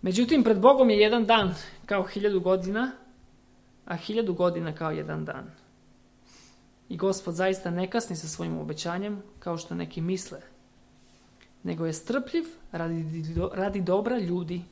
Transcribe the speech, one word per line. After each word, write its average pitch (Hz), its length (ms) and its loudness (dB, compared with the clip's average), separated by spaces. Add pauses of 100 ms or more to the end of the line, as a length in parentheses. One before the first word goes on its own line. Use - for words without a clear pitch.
Međutim, 240 420 4
pred 220 160 6
Bogom 262 300 8
je 208 80 4
jedan 214 280 6
dan 208 280 4 (320)
kao 202 160 0
hiljadu 196 380 0
godina, 190 520 0 (920)
a 170 120 -6
hiljadu 208 380 -2
godina 170 380 0
kao 160 180 -4
jedan 156 340 -6
dan. 143 260 -10 (1400)
I 180 80 -8
Gospod 185 380 -2
zaista 190 360 0
ne 185 200 -2
kasni 226 260 -2
sa 156 120 -8
svojim 160 300 -6
obećanjem, 175 640 -6 (160)
kao 170 200 -6
što 165 160 -10
neki 165 260 -6
misle, 180 400 -4 (1200)
nego 165 240 -4
je 160 60 -2
strpljiv 269 520 -4 (280)
radi 165 520 -4 (100)
do-, 175 200 0
radi 196 260 -2
dobra 208 380 0
ljudi 175 540 -4